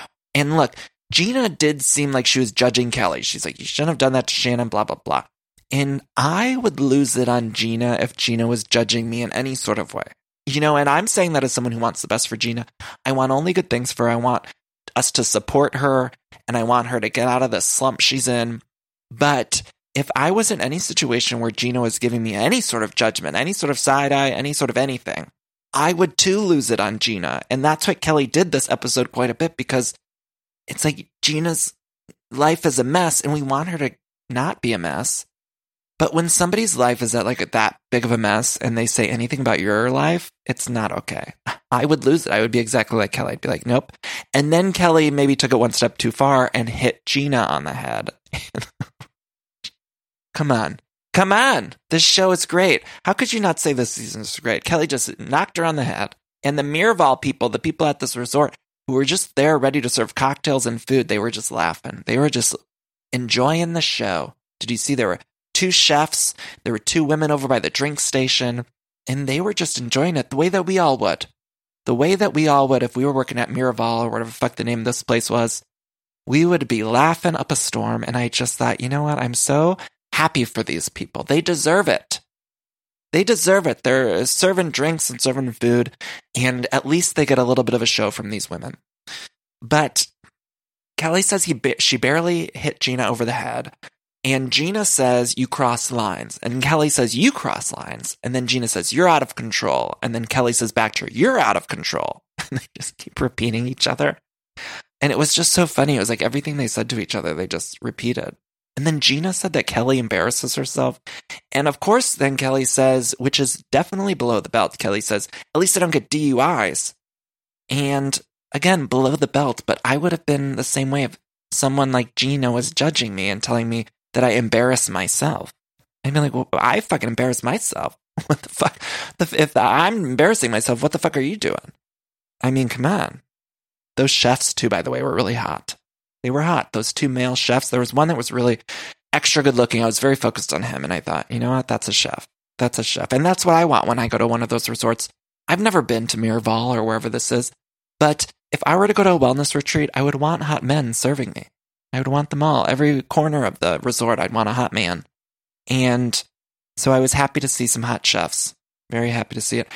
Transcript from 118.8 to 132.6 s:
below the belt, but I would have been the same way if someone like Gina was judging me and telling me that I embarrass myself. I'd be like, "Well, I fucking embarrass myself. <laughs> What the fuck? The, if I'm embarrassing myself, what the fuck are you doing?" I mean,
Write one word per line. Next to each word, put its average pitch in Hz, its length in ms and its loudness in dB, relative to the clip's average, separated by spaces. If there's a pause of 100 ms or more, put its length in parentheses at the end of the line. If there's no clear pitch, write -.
below 131 300 2
the 147 120 2
belt, 135 380 -2
but - 180 -2
I 127 140 0
would 170 140 0
have 165 140 -6
been 139 300 -2
the 123 80 -4
same 135 280 -2
way 139 120 -2
if - 160 -8 (320)
someone 135 400 0
like 127 240 0
Gina 131 360 0
was 120 200 -2
judging 131 440 0
me 95 140 -2
and 101 140 -4
telling 117 240 0
me 117 180 -4 (280)
that 123 100 2
I 123 80 4
embarrass 117 580 2
myself. 98 640 -2 (500)
I'd 139 100 0
be 151 60 2
like, 139 140 2
"Well, 123 200 -2
I 123 260 4
fucking 147 300 -2
embarrass 123 340 -2
myself. - 540 -4 (200)
<laughs> - 100 -8
What 147 140 0
the - 80 -16
fuck? - 280 -2 (400)
The, 160 240 0
if 151 140 2
I'm 160 480 2
embarrassing 139 480 2
myself, 117 320 0
what 151 80 0
the - 80 -2
fuck - 180 0
are 135 40 2
you 170 160 -4
doing?" - 360 -6 (680)
I 131 100 0
mean, 131 180 0